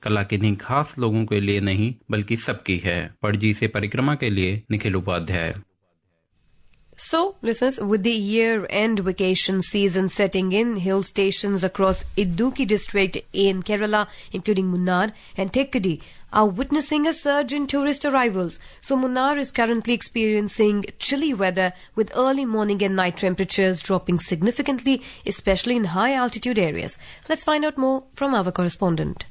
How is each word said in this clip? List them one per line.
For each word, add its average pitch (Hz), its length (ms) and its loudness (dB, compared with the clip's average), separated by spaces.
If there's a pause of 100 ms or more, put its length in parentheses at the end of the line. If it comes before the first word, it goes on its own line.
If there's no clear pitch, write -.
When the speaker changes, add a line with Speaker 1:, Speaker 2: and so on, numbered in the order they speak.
Speaker 1:
कला 104 200 0
किन्हीं 101 340 0
खास 143 420 -2
लोगों 113 280 2
के 107 140 2
लिए 101 200 2
नहीं 101 320 0 (180)
बल्कि 107 260 -2
सबकी 101 480 -4
है। 87 140 0 (240)
पणजी 104 320 2
से 110 200 -2
परिक्रमा 123 400 0
के 139 160 -2
लिए 95 400 0
निखिल 104 260 0
उपाध्याय। 87 580 -2 (1400)
Speaker 2:
So, 359 440 -2
listeners, 247 360 0
with 208 240 -4
the 226 80 2
year-end 220 920 0
vacation 185 600 0
season 190 480 2
setting 185 440 0
in, 220 240 0
hill 190 260 0
stations 196 600 0
across 190 420 2 (120)
Idukki 208 500 0
district 196 520 0 (160)
in 190 280 2
Kerala, 208 460 0 (240)
including 190 400 0
Munnar 180 400 2 (240)
and 196 160 -4
Thekkady, 247 480 0 (320)
are 214 140 6
witnessing 285 600 0
a 320 60 2
surge 285 400 0
in 285 140 -2
tourist 285 400 0
arrivals. 226 540 0 (200)
So, - 160 0
Munnar 262 400 0
is 277 160 -4
currently 233 400 0
experiencing 214 960 2 (120)
chilly 285 360 0
weather, 185 400 0 (200)
with 220 220 0
early 269 300 2
morning 208 360 0
and 190 140 2
night 180 220 0
temperatures 185 640 0
dropping 180 360 0
significantly, 233 840 0 (240)
especially 202 500 0
in 226 80 2
high 196 300 2
altitude 247 440 0
areas. 165 380 -2 (320)
Let's 320 160 -2
find 302 220 2
out 302 100 -2
more 262 280 0 (100)
from 277 200 0
our 185 180 2
correspondent. 165 800 -2